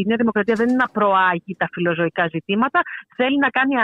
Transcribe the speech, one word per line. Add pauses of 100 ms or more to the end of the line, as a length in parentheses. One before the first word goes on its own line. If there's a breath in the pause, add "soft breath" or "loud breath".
η
Νέα
Δημοκρατία
δεν
είναι
να
προάγει (100)
τα
φιλοζωικά (100)
ζητήματα, (360 loud breath)
θέλει
να
κάνει